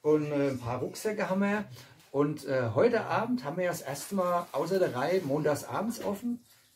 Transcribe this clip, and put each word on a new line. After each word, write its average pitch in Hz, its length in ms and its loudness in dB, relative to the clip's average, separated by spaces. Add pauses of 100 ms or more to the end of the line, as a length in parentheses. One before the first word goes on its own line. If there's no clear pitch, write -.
und, 151 240 4
äh, 143 240 2
ein 123 80 -4
paar 117 220 -4
Rucksäcke 202 500 -4
haben 190 100 2
wir. 202 240 2 (460)
Und, 147 360 0
äh, 127 280 0
heute 220 320 4
Abend 220 380 0
haben 147 120 -4
wir 180 80 0
ja 175 60 2
das - 120 -4
erste 143 340 -6
Mal 180 340 0
außer 165 300 0
der 135 160 2
Reihe 170 260 2
montags 147 400 0
abends 170 400 -4
offen. 240 420 -4 (320)